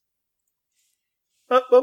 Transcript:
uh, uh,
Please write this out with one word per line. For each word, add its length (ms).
uh, 100
uh, 100